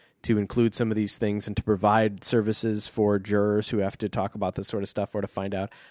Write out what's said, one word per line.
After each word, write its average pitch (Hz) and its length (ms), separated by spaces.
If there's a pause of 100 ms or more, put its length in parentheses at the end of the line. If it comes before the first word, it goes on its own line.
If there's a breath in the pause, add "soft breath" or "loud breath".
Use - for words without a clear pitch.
(240 soft breath)
to 107 160
include 110 340
some 117 160
of 110 60
these 104 220
things 104 300
and 104 100
to - 40
provide 104 600
services 110 640
for 104 320
jurors 104 500
who 110 100
have 95 200
to 104 100
talk 101 260
about 98 200
this 98 140
sort 104 120
of 98 80
stuff - 240
or 104 80
to 98 60
find 98 260
out 98 160 (220 loud breath)